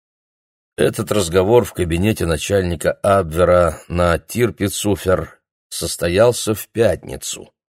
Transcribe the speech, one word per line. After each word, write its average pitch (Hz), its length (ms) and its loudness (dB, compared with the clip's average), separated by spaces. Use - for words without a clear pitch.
Этот - 340 -2
разговор 95 520 2
в - 100 -10
кабинете 90 520 0
начальника 85 640 -2
Абвера 87 960 2
на 85 320 0
Тирпицуфер 95 1200 -2
состоялся 101 760 0
в - 160 -8
пятницу, - 840 -4